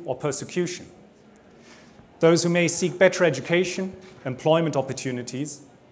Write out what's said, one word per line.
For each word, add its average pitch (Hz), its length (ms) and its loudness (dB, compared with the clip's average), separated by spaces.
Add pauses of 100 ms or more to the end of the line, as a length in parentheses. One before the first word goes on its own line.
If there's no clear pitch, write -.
or 135 100 -4
persecution. 151 680 -6 (1400)
Those 165 220 6
who 175 60 0
may 170 200 2
seek 165 280 -2
better 185 280 4
education, 175 680 0 (300)
employment 156 540 0
opportunities, 131 880 -6 (280)